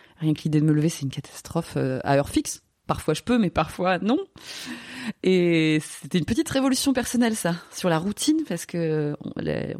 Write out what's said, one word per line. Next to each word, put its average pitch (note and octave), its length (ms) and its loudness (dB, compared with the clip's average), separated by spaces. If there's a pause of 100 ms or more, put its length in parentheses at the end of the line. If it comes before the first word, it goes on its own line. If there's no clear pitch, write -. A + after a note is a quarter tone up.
(160)
Rien D#3 160 0
que D3 120 -2
l'idée D3+ 180 2
de - 40 4
me D#3 60 6
lever, D3+ 160 2
c'est - 140 -4
une C3+ 80 -4
catastrophe, - 640 -8
euh, C3 280 -2
à C#3 120 4
heure C#3 140 2
fixe. - 320 -2 (240)
Parfois, - 280 -2
je - 80 -4
peux, B3 140 2
mais G#3 140 4
parfois, F3 480 0
non. G#3+ 200 2 (1080)
Et E3+ 560 4
c'était - 380 -4
une D#3 60 2
petite C#4 240 0
révolution C4+ 440 2
personnelle, A#3+ 420 2
ça, E3+ 220 -2 (160)
sur - 160 -2
la D#3+ 100 4
routine, D4 500 0
parce E3+ 160 -6
que D#3 560 -2
on, - 200 -10
les, - 400 -4